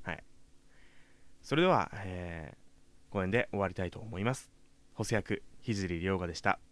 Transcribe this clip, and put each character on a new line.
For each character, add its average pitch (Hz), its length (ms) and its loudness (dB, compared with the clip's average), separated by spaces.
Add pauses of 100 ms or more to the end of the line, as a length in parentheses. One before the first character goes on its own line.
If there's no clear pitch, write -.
は 85 100 -4
い。 76 100 -8 (1160)
そ - 140 -2
れ 160 80 6
で 185 40 8
は、 127 280 6
え 90 600 -6 (540)
ー、 - 20 -14
公 98 120 2
演 92 80 2
で 117 200 2
終 101 80 0
わ 98 80 4
り 87 60 -2
た 92 120 -2
い 85 60 -2
と - 80 -12
思 110 200 -6
い 101 40 0
ま 123 100 4
す。 - 180 -8 (420)
ホ 113 100 -4
セ 117 120 0
役、 - 280 0 (180)
聖 98 260 0 (120)
亮 95 180 2
河 90 100 0
で 82 80 -4
し - 60 -8
た。 98 180 2 (120)